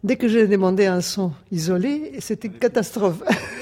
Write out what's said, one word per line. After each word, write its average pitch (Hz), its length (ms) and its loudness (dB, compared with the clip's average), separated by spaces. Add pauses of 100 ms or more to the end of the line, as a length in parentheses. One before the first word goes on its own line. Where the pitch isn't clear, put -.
Dès 233 140 0
que 240 120 0
j'ai 220 180 6
demandé 190 400 4
un 180 140 2
son 180 320 -2 (180)
isolé, 208 720 -2
c'était 220 280 -6
une 196 100 -12
catastrophe. 202 640 0 (400)